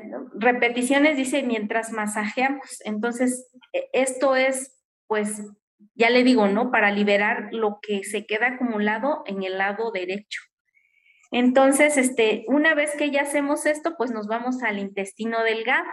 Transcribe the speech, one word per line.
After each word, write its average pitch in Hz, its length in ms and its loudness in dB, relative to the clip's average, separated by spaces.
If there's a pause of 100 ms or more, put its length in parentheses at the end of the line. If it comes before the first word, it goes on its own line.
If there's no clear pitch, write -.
(340)
repeticiones, 247 840 2
dice, 269 280 0
mientras 220 500 -2
masajeamos. 220 880 -4
Entonces, 240 680 -2 (220)
e-, - 220 -4
esto 262 420 2
es, 262 480 -2 (240)
pues, 208 340 -4 (540)
ya 226 140 2
le 247 160 4
digo, 220 240 4
¿no? 233 220 0
Para 208 200 2
liberar 202 640 0
lo 220 280 -2
que 202 220 -6
se 208 220 -8
queda 220 220 0
acumulado 240 800 -2
en 196 180 -6
el 190 140 -4
lado 202 340 -2
derecho. 190 500 -8 (920)
Entonces, 269 640 4
este, 226 540 2
una 302 240 4
vez 294 240 0
que 294 140 -2
ya 277 100 2
hacemos 285 440 -2
esto, 302 320 0
pues 254 140 -2
nos 214 160 -6
vamos 247 340 -4
al 214 160 -2
intestino 202 640 -4
delgado. 226 500 0